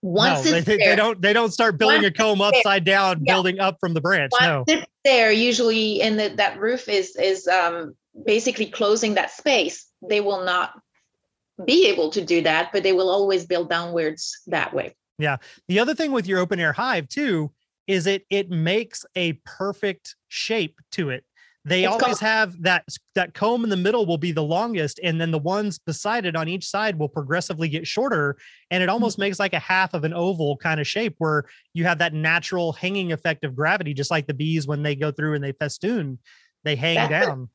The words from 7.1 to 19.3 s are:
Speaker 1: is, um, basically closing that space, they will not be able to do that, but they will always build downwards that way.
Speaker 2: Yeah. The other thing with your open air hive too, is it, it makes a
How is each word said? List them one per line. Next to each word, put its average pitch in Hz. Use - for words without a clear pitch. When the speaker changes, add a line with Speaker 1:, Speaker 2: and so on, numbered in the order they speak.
Speaker 1:
is, 190
um, 170
basically 226
closing 214
that 185
space, 202
they 208
will 196
not 180
be 320
able 170
to 196
do 170
that, 160
but 196
they 190
will 185
always 190
build 170
downwards 170
that 165
way. -
Speaker 2:
Yeah. 147
The 185
other 240
thing 311
with 220
your 190
open 180
air 156
hive 220
too, 185
is 185
it, 196
it 196
makes 180
a 175